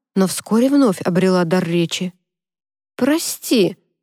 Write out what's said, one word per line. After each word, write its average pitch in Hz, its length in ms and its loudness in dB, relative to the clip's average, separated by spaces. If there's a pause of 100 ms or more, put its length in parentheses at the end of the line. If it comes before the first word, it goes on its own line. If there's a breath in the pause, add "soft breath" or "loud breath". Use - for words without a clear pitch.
(160)
но 190 100 2
вскоре 226 420 0
вновь 269 340 2
обрела 180 420 2
дар 185 200 0
речи. 170 480 -4 (840)
«Прости, 254 800 -2 (260)